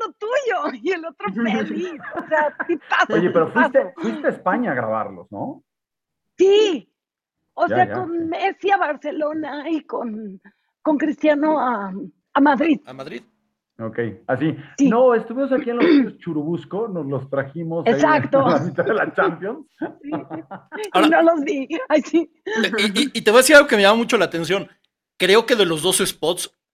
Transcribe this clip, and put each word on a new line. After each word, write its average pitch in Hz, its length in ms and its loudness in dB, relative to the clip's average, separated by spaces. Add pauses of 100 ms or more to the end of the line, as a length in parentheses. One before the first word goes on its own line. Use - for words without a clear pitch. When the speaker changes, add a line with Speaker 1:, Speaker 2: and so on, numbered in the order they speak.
Speaker 1:
lo 320 60 -10
tuyo". 415 680 -4
<laughs> 214 40 -12
Y 339 80 -2
el 330 120 -6
otro 330 280 -10
feliz, 233 680 -4 (160)
o 339 120 -8
sea, 302 260 0 (140)
tipazo, - 460 -2
Speaker 2:
Oye, - 160 2
pero 165 220 2
fuiste, 269 280 4
Speaker 1:
tipazo. 196 200 -4
Speaker 2:
fuiste 302 280 -4
a - 20 0
España 202 420 -2
a - 20 -2
grabarlos, 110 580 -4
¿no? 151 320 -10 (720)
Speaker 1:
Sí, 392 480 4 (680)
o 339 140 0
Speaker 2:
Ya, - 80 0
Speaker 1:
sea, 359 120 6
Speaker 2:
ya, 101 60 -8
Speaker 1:
con 330 180 -4
Speaker 2:
sí. 330 160 -4
Speaker 1:
Messi 359 420 -2
a 392 80 2
Barcelona 294 920 -4
y 320 140 -2
con, 214 560 -8 (420)
con 311 160 2
Cristiano 302 600 2
a, 208 320 -2 (400)
a - 80 2
Madrid. 285 460 4
Speaker 3:
¿A 131 80 -18
Madrid? 135 280 -12 (560)
Speaker 2:
Ok, 110 200 -10 (280)
así. 151 300 -2 (220)
Speaker 1:
Sí. 277 100 4
Speaker 2:
No, 240 260 6
estuvimos 233 380 -2
aquí 254 180 -2
en 240 60 -2
los 254 100 4
estudios 277 320 4
Churubusco, 165 680 -6
nos 170 180 -6
los 135 240 -6
trajimos 165 560 -4
ahí 240 80 4
Speaker 1:
Exacto. 285 520 4
Speaker 2:
a - 60 2
la - 80 4
mitad 170 240 -2
de 220 100 0
la - 200 -2
Champions. 220 520 -2 (120)
Speaker 1:
<laughs> - 240 -10
Sí. 285 100 -12 (800)
Speaker 3:
Ahora, 330 140 -2
Speaker 1:
Y 311 40 0
no 320 120 2
los 330 220 2
vi. 277 240 -6 (200)
Ay, 311 140 0
sí. 320 280 -2 (480)
Speaker 3:
y, 208 240 0
y, 285 120 -2
y 226 80 -6
te - 80 2
voy 220 80 8
a 254 40 8
decir 294 140 6
algo 294 120 8
que 247 80 2
me 202 60 4
llama 202 160 6
mucho 233 200 0
la 175 80 2
atención. 170 420 -4 (500)
Creo 196 280 4
que 247 100 2
de 202 100 4
los 160 160 -2
dos 180 160 0
spots 175 560 -4 (200)